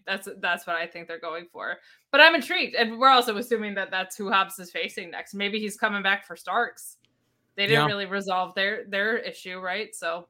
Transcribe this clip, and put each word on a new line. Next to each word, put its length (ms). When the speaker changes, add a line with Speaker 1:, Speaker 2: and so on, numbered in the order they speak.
Speaker 1:
That's, 220
that's 260
what 100
I 100
think 200
they're 140
going 320
for. 240
But 100
I'm 140
intrigued, 400
and 240
we're 120
also 260
assuming 380
that 160
that's 260
who 140
Hobbs 280
is 120
facing 400
next. 240
Maybe 260
he's 160
coming 260
back 240
for 100
Starks. 600
They 100
didn't 160
Speaker 2:
Yeah. 40
Speaker 1:
really 200
resolve 480
their, 340
their 300
issue, 420
right? 340
So 360